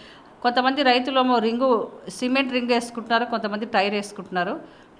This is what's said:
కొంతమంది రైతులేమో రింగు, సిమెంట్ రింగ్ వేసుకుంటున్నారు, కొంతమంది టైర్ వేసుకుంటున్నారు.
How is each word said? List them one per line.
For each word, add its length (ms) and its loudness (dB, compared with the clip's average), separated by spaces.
కొంతమంది 420 0
రైతులేమో 540 2
రింగు, 540 2
సిమెంట్ 440 0
రింగ్ 140 0
వేసుకుంటున్నారు, 580 0
కొంతమంది 400 -4
టైర్ 280 2
వేసుకుంటున్నారు. 680 -4